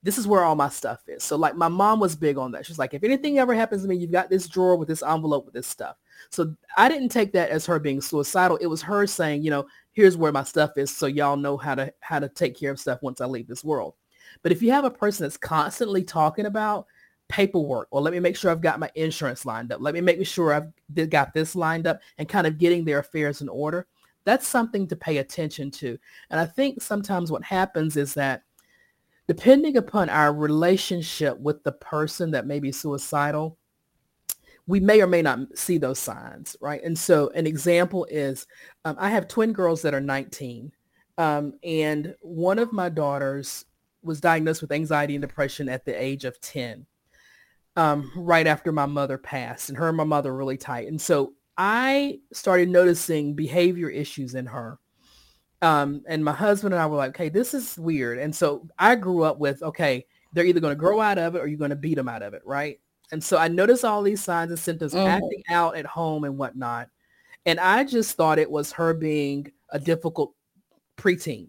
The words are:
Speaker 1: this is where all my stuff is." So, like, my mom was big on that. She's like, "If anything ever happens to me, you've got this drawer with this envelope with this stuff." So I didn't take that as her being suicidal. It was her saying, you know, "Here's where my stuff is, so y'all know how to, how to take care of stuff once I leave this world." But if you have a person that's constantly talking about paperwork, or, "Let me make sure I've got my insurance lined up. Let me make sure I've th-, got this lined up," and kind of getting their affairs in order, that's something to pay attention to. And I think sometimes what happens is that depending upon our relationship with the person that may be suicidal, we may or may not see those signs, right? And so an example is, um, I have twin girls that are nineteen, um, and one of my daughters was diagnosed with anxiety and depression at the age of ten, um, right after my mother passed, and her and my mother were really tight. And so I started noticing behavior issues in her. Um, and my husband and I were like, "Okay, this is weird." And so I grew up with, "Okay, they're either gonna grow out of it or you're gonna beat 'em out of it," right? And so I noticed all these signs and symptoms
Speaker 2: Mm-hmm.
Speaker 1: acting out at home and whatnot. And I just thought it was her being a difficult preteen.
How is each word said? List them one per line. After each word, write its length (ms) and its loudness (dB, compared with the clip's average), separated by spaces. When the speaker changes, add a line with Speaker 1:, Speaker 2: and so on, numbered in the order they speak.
Speaker 1:
this 140 -2
is 100 -4
where 160 6
all 120 4
my 140 2
stuff 380 -8
is." 160 -12
So, 120 -4
like, 200 0
my 120 2
mom 320 4
was 160 2
big 220 0
on 140 -6
that. 140 -12
She's 140 -14
like, 140 -4
"If 100 -6
anything 360 2
ever 140 4
happens 280 0
to 60 -6
me, 100 0
you've 140 -4
got 180 0
this 180 0
drawer 300 4
with 100 -2
this 160 -4
envelope 420 0
with 80 -20
this 140 -8
stuff." 300 -12
So 260 -2
I 100 8
didn't 220 2
take 240 0
that 160 2
as 160 -2
her 120 2
being 220 -2
suicidal. 580 0
It 100 -2
was 160 -4
her 220 0
saying, 360 -2
you 80 0
know, 180 -2
"Here's 240 8
where 160 2
my 120 0
stuff 340 0
is, 180 -2
so 120 -2
y'all 280 2
know 220 -2
how 180 -4
to, 240 -4
how 200 -4
to 100 -4
take 280 -2
care 140 -4
of 80 -8
stuff 220 -4
once 180 -8
I 60 -4
leave 220 -8
this 180 -12
world." 300 -4
But 80 2
if 100 2
you 100 4
have 140 2
a 60 0
person 340 -2
that's 120 -8
constantly 640 -2
talking 420 0
about 400 -2
paperwork, 640 0
or, 80 2
"Let 140 0
me 60 -2
make 180 2
sure 120 2
I've 120 0
got 180 2
my 160 -4
insurance 500 -4
lined 280 -6
up. 80 -8
Let 120 -2
me 80 -2
make 240 4
sure 280 2
I've 180 -2
th-, 140 0
got 240 2
this 220 -2
lined 300 -2
up," 140 0
and 120 -6
kind 180 2
of 100 -2
getting 280 4
their 140 2
affairs 420 -4
in 80 -8
order, 380 -6
that's 220 2
something 400 0
to 80 -4
pay 220 -2
attention 540 -6
to. 260 -8
And 100 -2
I 60 2
think 360 -2
sometimes 500 -4
what 120 -4
happens 540 -2
is 160 -2
that 300 -2
depending 480 6
upon 340 2
our 240 4
relationship 1040 0
with 240 -2
the 100 -2
person 580 -4
that 160 -2
may 120 -4
be 120 -4
suicidal, 840 -4
we 120 2
may 220 8
or 60 6
may 140 4
not 360 -2
see 200 -2
those 220 -2
signs, 600 -12
right? 220 -8
And 140 -4
so 380 4
an 100 0
example 640 0
is, 380 -4
um, 120 -4
I 120 -2
have 180 0
twin 260 0
girls 280 0
that 120 0
are 80 -2
nineteen, 680 -8
um, 360 0
and 580 -2
one 380 0
of 140 -2
my 160 -2
daughters 760 -4
was 180 -6
diagnosed 400 2
with 100 -8
anxiety 440 0
and 60 -4
depression 460 -4
at 180 -8
the 80 -4
age 320 -6
of 160 -8
ten, 440 -10
um, 380 2
right 320 4
after 240 2
my 140 2
mother 320 -4
passed, 520 -10
and 80 -8
her 100 0
and 100 0
my 60 0
mother 280 0
were 60 -6
really 200 -4
tight. 300 -8
And 120 -6
so 340 2
I 640 0
started 380 2
noticing 640 4
behavior 560 0
issues 460 -8
in 100 -6
her. 320 -12
Um, 440 2
and 160 -2
my 100 0
husband 420 2
and 80 2
I 20 2
were 120 -2
like, 120 0
"Okay, 200 -4
this 260 0
is 240 -8
weird." 400 -2
And 160 -4
so 320 0
I 160 6
grew 300 0
up 160 0
with, 240 -2
"Okay, 420 -2
they're 140 2
either 140 4
gonna 160 0
grow 260 2
out 160 2
of 180 -2
it 40 -2
or 80 -4
you're 100 -4
gonna 180 -2
beat 220 -2
'em 100 -4
out 140 -8
of 140 -12
it," 100 -16
right? 340 -6
And 120 -8
so 160 4
I 80 4
noticed 360 6
all 200 0
these 200 0
signs 280 -2
and 80 -6
symptoms 340 -4
Speaker 2:
Mm-hmm. 140 2
Speaker 1:
acting 420 0
out 260 2
at 120 -8
home 380 -4
and 120 -6
whatnot. 520 -6
And 120 0
I 260 4
just 300 0
thought 220 4
it 140 2
was 220 -4
her 200 2
being 580 -2
a 100 -4
difficult 560 -2
preteen. 540 -2